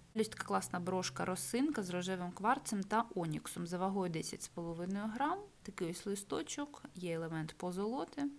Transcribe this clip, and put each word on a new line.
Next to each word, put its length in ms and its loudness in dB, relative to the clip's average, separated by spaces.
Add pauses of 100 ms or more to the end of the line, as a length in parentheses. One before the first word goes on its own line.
(180)
Ось 100 6
така 160 -6
класна 360 2
брошка 440 2
росинка 580 2
з 80 -2
рожевим 420 0
кварцем 500 2
та 320 4
оніксом. 520 -2
За 120 -2
вагою 320 2
десять 320 -2
з 60 -6
половиною 580 -2
грам. 320 0 (240)
Такий 280 -2
ось 160 -4
листочок, 800 -2 (100)
є 200 -2
елемент 420 -2
позолоти. 840 0